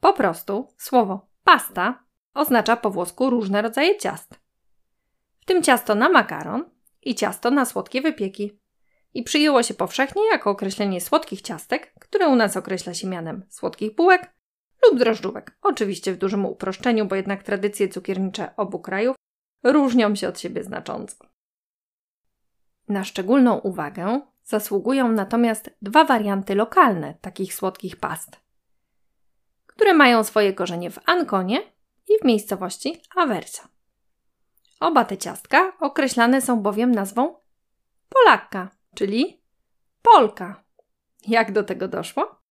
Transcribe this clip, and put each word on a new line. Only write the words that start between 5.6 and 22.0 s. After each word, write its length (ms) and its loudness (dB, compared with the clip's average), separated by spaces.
ciasto 320 2
na 140 2
makaron 640 0
i 120 -4
ciasto 360 -2
na 140 2
słodkie 380 -6
wypieki. 600 -6
I 80 -8
przyjęło 400 2
się 120 -4
powszechnie 480 -2
jako 180 0
określenie 500 -4
słodkich 420 -4
ciastek, 580 -8
które 280 0
u 80 6
nas 200 2
określa 380 -8
się 140 -8
mianem 400 -10
słodkich 460 -8
bułek 400 2
lub 140 8
drożdżówek. 640 -2
Oczywiście 500 -2
w 40 -4
dużym 300 -2
uproszczeniu, 600 -2
bo 100 -4
jednak 260 -6
tradycje 460 -4
cukiernicze 680 -6
obu 240 -6
krajów 360 -4
różnią 500 4
się 140 -4
od 120 -10
siebie 240 -10
znacząco. 520 -12